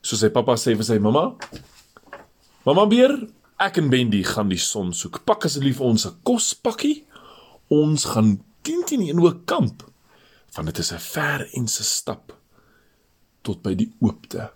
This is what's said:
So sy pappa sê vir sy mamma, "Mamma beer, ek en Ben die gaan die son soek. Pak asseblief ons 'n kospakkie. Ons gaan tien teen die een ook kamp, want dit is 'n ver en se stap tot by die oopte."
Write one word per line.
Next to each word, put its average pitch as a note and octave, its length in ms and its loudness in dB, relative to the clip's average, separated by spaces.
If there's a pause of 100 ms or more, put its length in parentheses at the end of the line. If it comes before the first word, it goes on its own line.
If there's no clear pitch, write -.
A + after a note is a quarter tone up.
So - 140 -6
sy G#2+ 140 4
pappa A#2+ 240 2
sê A2+ 220 2
vir G#2+ 80 -4
sy A2 160 2
mamma, C#3+ 360 2 (1300)
"Mamma E3+ 220 4
beer, B3 420 4 (320)
ek G3 180 0
en D3+ 120 2
Ben B2 200 2
die G2+ 140 2
gaan G2+ 260 -2
die F2+ 80 -2
son F2+ 360 -4
soek. - 320 -10
Pak - 200 0
asseblief C#3 340 -2
ons A#2+ 260 2
'n - 180 -12
kospakkie. B3 840 -2 (640)
Ons D3+ 360 2
gaan A2 380 2 (180)
tien E4+ 240 -4
teen C#4 140 -2
die E3+ 100 -2
een E3 100 0
ook E3+ 260 2
kamp, - 460 -2 (600)
want D#2 160 -8
dit E2 100 -6
is E2+ 140 -4
'n E2+ 80 -12
ver D3 540 -6
en A#2+ 140 -4
se A2 160 -6
stap - 520 -8 (1040)
tot G2+ 200 -8
by F#2+ 140 -2
die - 240 -2
oopte." - 560 -4